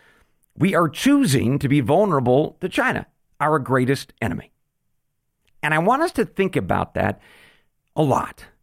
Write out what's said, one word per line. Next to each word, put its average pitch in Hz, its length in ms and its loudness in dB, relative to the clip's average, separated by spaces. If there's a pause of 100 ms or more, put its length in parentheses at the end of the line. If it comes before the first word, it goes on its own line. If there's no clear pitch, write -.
(580)
we 180 160 0
are 165 160 2
choosing 139 680 2
to 135 100 -2
be 143 120 2
vulnerable 143 800 2
to - 80 -6
China, - 380 -2 (340)
our 151 180 0
greatest 127 640 -2
enemy. - 300 -6 (1120)
And 151 80 0
I 156 60 2
want 240 240 0
us 359 100 0
to 226 120 -2
think 185 320 -4
about 95 380 -2
that 95 260 -2 (720)
a 156 80 0
lot. - 440 -2 (160)